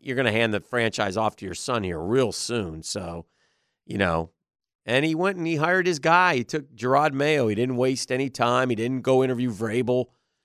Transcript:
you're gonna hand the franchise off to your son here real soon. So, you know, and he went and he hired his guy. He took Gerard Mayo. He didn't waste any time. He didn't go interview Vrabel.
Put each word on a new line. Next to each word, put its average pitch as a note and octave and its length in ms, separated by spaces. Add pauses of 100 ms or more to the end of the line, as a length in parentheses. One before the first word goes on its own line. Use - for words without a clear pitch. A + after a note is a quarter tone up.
you're B2+ 160
gonna B2 160
hand A2+ 220
the G2+ 60
franchise G#2+ 580
off A2 180
to - 80
your F2 100
son A#2 300
here F2 160
real A2 320
soon. F2 500
So, E2+ 440 (580)
you A2+ 140
know, E2 320 (560)
and B2+ 180
he D#3+ 100
went F#3 220
and E3 100
he E3 100
hired F3 300
his F3 120
guy. E3+ 380
He B2 80
took C#3 300
Gerard C3+ 400
Mayo. C#3+ 340
He G#2+ 60
didn't B2 220
waste B2+ 340
any C3 200
time. B2 400
He A#2+ 60
didn't A#2+ 260
go C3 200
interview B2+ 300
Vrabel. A#2 540 (380)